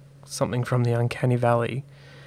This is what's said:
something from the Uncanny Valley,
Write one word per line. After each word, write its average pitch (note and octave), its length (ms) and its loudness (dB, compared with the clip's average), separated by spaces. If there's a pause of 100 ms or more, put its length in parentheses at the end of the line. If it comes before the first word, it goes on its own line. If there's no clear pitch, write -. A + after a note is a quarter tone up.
(240)
something B2 400 -4
from B2 200 0
the A#2+ 80 2
Uncanny A#2+ 440 0
Valley, A#2+ 480 0 (420)